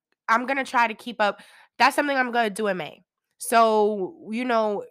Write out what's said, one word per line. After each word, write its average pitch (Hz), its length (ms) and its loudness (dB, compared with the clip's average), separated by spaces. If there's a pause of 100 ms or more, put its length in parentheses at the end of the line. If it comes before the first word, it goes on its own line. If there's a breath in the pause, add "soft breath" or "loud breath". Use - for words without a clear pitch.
(280)
I'm 233 180 2
gonna 269 180 -2
try 240 240 0
to 220 60 -6
keep 220 260 -12
up. 202 220 0 (360 loud breath)
That's 269 160 4
something 285 220 0
I'm 247 160 -2
gonna 233 160 0
do 208 200 -4
in 185 100 -2
May. 147 240 -12 (420)
So, 214 720 2 (160)
you 240 140 -6
know, 220 460 -2